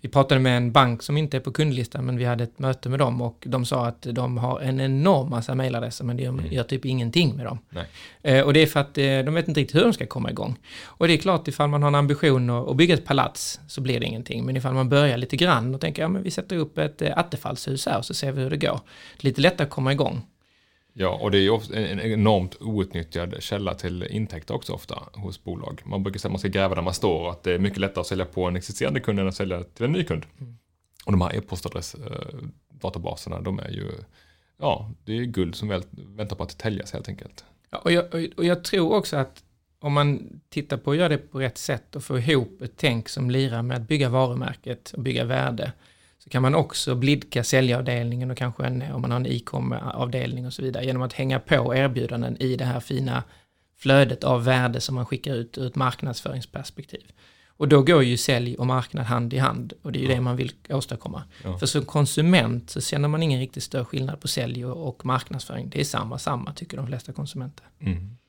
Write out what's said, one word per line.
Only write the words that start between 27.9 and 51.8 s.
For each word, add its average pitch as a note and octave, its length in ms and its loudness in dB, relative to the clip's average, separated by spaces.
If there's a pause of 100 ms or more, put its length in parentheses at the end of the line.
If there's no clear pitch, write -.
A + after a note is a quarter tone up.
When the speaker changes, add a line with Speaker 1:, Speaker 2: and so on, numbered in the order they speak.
Speaker 2:
att - 60 -4
sälja F#2 180 -2
på F2+ 200 -2
en F2+ 100 0
existerande C3 440 -2
kund G#2 200 0
än F#2+ 80 2
att F#2+ 80 -2
sälja F2+ 280 -4
till - 220 -6
en C3+ 60 2
ny F3+ 120 0
kund. - 220 -4 (140)
Speaker 1:
Mm. A#2+ 180 -16 (480)
Speaker 2:
Och G2 60 0
de F#2+ 100 6
här F2+ 140 0
e-postadress-, - 600 -8 (160)
eh, - 280 -10 (300)
databaserna, E2+ 720 -8
de G2 180 -4
är - 100 -10
ju, - 220 -8 (680)
ja, G#2+ 320 -2 (140)
det A2 120 -4
är B2 60 -2
guld F#2+ 320 -2
som G#2+ 120 -6
väl F#2 240 -2
väntar G2+ 440 -10
på - 80 -6
att - 140 -10
täljas - 360 -6
helt - 160 -8
enkelt. - 360 -14 (240)
Speaker 1:
Ja, - 80 -10
och E3+ 140 0
jag, F3 220 4
och, E3 60 -2 (180)
och E3+ 80 0
jag F3 180 2
tror F3 320 2
också F#3+ 220 0
att - 260 -4 (360)
om C#3+ 140 -2
man C#3+ 460 2 (100)
tittar C#3+ 280 -4
på - 140 -2
att D3 60 2
göra F3 120 4
det D3 80 2
på - 220 -8
rätt C3 180 -2
sätt - 380 -6
och C#3 80 -10
få B2+ 160 -2
ihop B2+ 420 0
ett B2+ 160 -10
tänk A#2 320 0
som B2+ 200 -2
lirar B2 320 0
med B2 160 -2
att A2+ 100 -6
bygga C#3 220 2
varumärket B2+ 880 -2
och C#3 60 -6
bygga B2 220 0
värde, C3 460 -2 (480)
så - 100 -20
kan B2+ 120 2
man C3 140 4
också D3 400 0
blidka C3 480 0
säljavdelningen B2 880 0
och B2 60 -6
kanske B2+ 280 -4
en, B2+ 160 -2 (120)
om B2+ 80 -4
man B2 100 -2
har A#2+ 80 0
en C3 60 0
e-com-avdelning B2+ 1200 -4
och B2+ 80 -8
så - 80 -10
vidare, C3 240 -4
genom B2+ 160 -2
att B2+ 120 -4
hänga C3 260 0
på B2+ 360 2
erbjudanden A#2+ 640 0